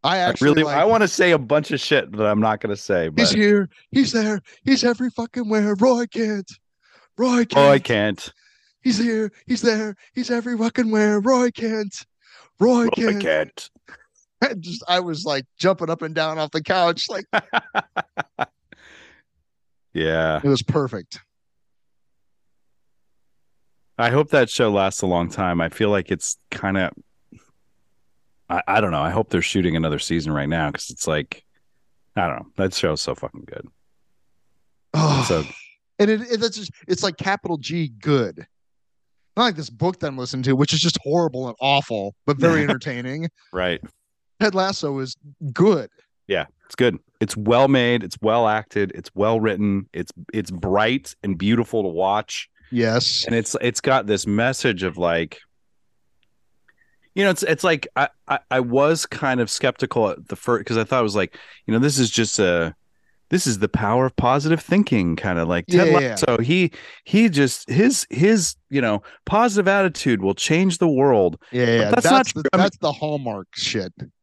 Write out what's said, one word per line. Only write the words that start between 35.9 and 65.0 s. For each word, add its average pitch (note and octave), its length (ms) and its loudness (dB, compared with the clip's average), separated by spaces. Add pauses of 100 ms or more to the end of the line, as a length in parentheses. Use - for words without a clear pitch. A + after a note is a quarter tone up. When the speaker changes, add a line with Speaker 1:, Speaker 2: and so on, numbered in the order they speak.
Speaker 1:
and G#3 100 4
it, A3 120 0
it, A#3+ 180 -4
that's G#3+ 180 -4
just, G3+ 140 -12 (160)
it's F3+ 160 -2
like F#3 140 -4
capital F#3+ 400 -4
G D#3 320 -6
good. A2+ 580 -2 (920)
Not A#3 60 2
like G#3+ 120 0
this D3+ 140 -12
book E3 300 -4
that D#3+ 80 -6
I'm C3 100 -8
listening B2+ 260 -8
to, C3 120 2
which D3 180 0
is D#3 80 0
just E3+ 220 -2
horrible C#3 440 -2
and A#2 140 -10
awful, B2 540 0 (100)
but C#3+ 120 0
very D#3+ 260 4
Speaker 2:
<laughs> - 0 -
Speaker 1:
entertaining. C3+ 640 -6 (240)
Speaker 2:
Right. F2+ 280 -2 (580)
Speaker 1:
Ted G3+ 160 0
Lasso F#3 420 -4
is C3 180 -10 (380)
good. F3 360 2 (380)
Speaker 2:
Yeah, F2 200 -2 (180)
it's - 100 -20
good. A#2 220 2 (220)
It's A2 180 -4
well A#2+ 300 4
made. A#2+ 360 2
It's - 180 -12
well A2 260 2
acted. G#2 480 -2
It's - 180 -16
well A2 260 0
written. G2+ 540 -2
It's, - 180 -8 (220)
it's G#2 160 -6
bright G2+ 720 -2
and F#2+ 160 -4
beautiful A2 460 0
to F#2 60 -2
watch. F#2+ 600 -2 (220)
Speaker 1:
Yes. A#2 540 0
Speaker 2:
And A#2 100 -4
it's, A2+ 260 -2
it's A#2+ 200 -2
got C3 260 0
this G2+ 180 -2
message A2 560 0
of, E2+ 160 -4
like, E2+ 400 -2 (1800)
you G3 100 2
know, G3+ 60 6
it's, F#3 140 0
it's D#3+ 200 0
like, E3 320 0
I, C#3 140 2 (180)
I, C3+ 120 0 (100)
I C3 120 2
was C#3 440 0
kind C3 360 -2
of A2 100 -2
skeptical A#2 580 -2
at - 200 -10
the F#3 60 -8
first, A#2+ 300 -2
'cause A2+ 120 -2
I A2 80 0
thought C3 160 0
it - 20 2
was G#2 120 -2
like, F#2+ 220 -2 (300)
you A2 60 -2
know, A2+ 60 2
this C#3 200 2
is A#2 100 2
just - 300 -2
a, E2+ 340 2 (560)
this F3+ 160 0
is A2 140 -2
the G#2 100 0
power A2+ 380 0
of - 80 -6
positive D3 460 0
thinking, A2 560 0